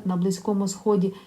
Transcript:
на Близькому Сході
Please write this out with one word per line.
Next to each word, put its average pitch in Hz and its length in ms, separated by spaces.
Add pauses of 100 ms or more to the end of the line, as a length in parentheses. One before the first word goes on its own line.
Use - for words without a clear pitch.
на 185 120
Близькому 196 520
Сході 190 460 (120)